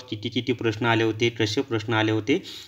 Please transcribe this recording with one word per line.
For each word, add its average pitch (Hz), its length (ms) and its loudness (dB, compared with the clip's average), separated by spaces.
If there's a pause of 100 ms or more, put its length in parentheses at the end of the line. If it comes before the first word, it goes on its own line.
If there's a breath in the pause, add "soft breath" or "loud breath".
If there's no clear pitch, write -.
किती 110 200 -8
किती 120 220 -2
प्रश्न 113 340 -2
आले 113 180 4
होते, 113 260 2
कसे 117 320 0
प्रश्न 113 320 -2
आले 110 180 4
होते, 110 320 0 (240 loud breath)